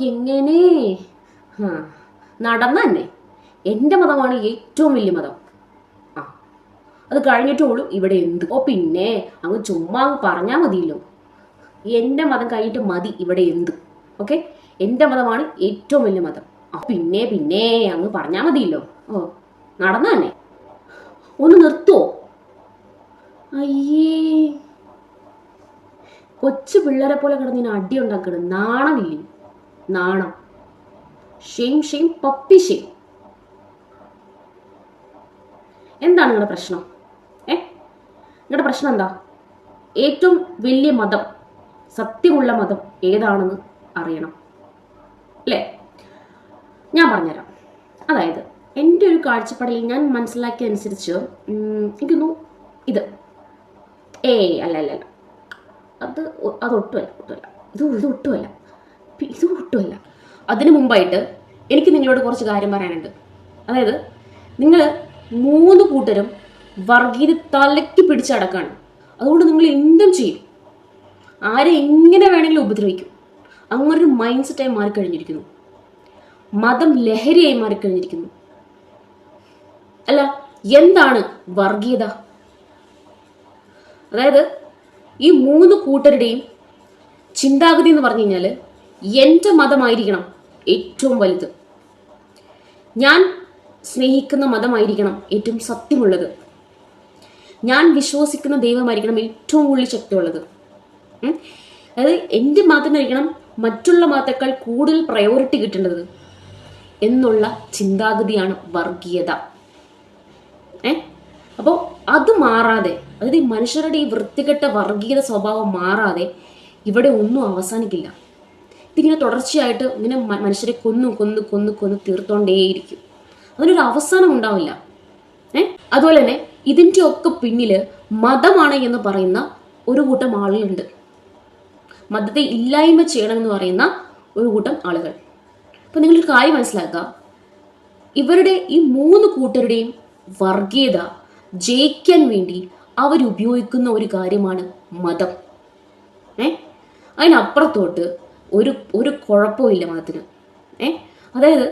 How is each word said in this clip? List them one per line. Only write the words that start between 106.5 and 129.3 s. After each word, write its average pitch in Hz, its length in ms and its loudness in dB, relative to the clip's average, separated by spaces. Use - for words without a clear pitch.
എന്നുള്ള 226 420 2
ചിന്താഗതിയാണ് 202 800 -2
വർഗീയത. 175 560 -6
ഏ? 277 40 0
അപ്പോ 240 140 2
അത് 302 140 2
മാറാതെ, 226 480 0
അതായത്, 262 200 -2
ഈ 294 80 2
മനുഷ്യരുടെ 302 480 -4
ഈ - 100 -2
വൃത്തികെട്ട 285 520 -4
വർഗീയത 208 520 -2
സ്വഭാവം 214 400 -4
മാറാതെ 196 460 -2
ഇവിടെ 240 240 2
ഒന്നും 233 300 0
അവസാനിക്കില്ല. 190 580 -6
ഇതിങ്ങനെ 311 300 0
തുടർച്ചയായിട്ട് 247 640 -2
ഇങ്ങനെ 233 200 -4
മ-, 202 160 -4
മനുഷ്യരെ 208 380 -4
കൊന്നു, 233 260 0
കൊന്നു, 214 220 -2
കൊന്നു, 208 280 -2
കൊന്നു 202 180 -4
തീർത്തോണ്ടേയിരിക്കും. 190 960 -2
അതിനൊരു 330 320 4
അവസാനം 339 460 2
ഉണ്ടാവില്ല. 202 360 -2
ഏ? 302 80 2
അതുപോലെ 311 260 6
തന്നെ 240 160 2
ഇതിൻ്റെ 370 360 6
ഒക്കെ - 220 -2
പിന്നില് 226 360 0
മതമാണ് 294 520 4
എന്ന് 240 220 -4
പറയുന്ന 190 320 -2